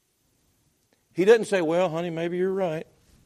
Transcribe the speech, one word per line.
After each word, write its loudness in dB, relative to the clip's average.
He 0
doesn't 6
say, 0
"Well, 0
honey, -6
maybe -6
you're -2
right." -4